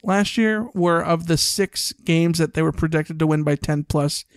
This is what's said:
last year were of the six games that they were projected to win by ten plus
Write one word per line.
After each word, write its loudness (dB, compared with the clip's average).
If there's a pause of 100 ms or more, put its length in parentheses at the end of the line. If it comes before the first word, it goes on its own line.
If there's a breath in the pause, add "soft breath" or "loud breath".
last 0
year 0
were 2
of 0
the 2
six -2
games 0
that 0
they 0
were 2
projected -2
to 2
win 2
by 2
ten -2
plus -2 (120)